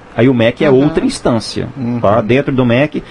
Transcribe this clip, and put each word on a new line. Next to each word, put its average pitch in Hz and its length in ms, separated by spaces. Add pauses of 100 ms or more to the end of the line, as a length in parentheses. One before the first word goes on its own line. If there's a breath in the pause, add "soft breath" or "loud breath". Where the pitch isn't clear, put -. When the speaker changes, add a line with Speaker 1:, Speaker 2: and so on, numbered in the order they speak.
(160)
Speaker 1:
Aí 120 140
o 131 40
mec 117 300
é 147 60
Speaker 2:
Uhum. 131 140
Speaker 1:
outra 160 200
instância, 110 720
Speaker 3:
Uhum. 120 240
Speaker 1:
tá? 104 220
Dentro 127 280
do 127 140
mec 123 460